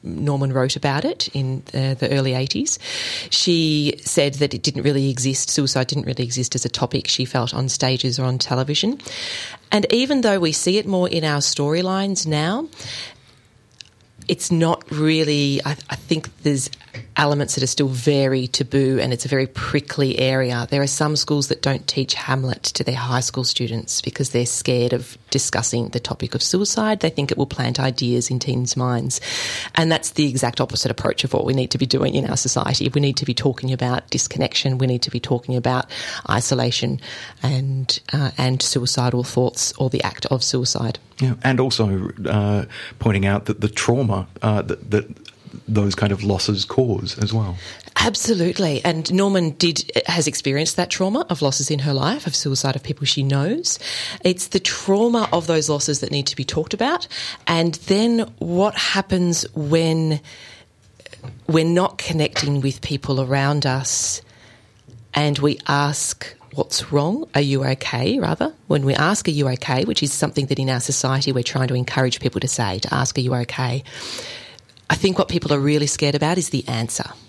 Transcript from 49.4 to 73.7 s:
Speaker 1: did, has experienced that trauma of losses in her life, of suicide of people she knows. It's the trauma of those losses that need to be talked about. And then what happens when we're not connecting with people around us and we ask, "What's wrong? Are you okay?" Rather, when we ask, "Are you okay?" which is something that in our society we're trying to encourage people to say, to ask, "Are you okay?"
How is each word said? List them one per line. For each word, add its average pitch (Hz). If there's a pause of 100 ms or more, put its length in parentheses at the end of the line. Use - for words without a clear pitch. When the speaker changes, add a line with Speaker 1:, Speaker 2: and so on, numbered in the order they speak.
Speaker 1:
did, 160
has 170
experienced 147
that 175
trauma 208
of 165
losses 139
in 147
her 143
life, 147
of 151
suicide 135
of 139
people -
she 139
knows. 143 (460)
It's 185
the 190
trauma 220
of 165
those 160
losses 147
that -
need 143
to -
be 135
talked -
about. 269 (400)
And 165
then 226
what 185
happens 180 (100)
when 160 (1300)
we're 160
not 175
connecting 147
with 135
people 135
around 139
us - (920)
and 143
we 147
ask, 143 (220)
"What's -
wrong? 180
Are 147
you 135
okay?" 135
Rather, - (140)
when 143
we 135
ask, 175
"Are 165
you 143
okay?" 127
which 226
is 139
something 143
that 131
in 131
our 127
society 135
we're 127
trying 127
to 123
encourage 123
people -
to -
say, 98
to -
ask, 131
"Are -
you 127
okay?" 127 (1080)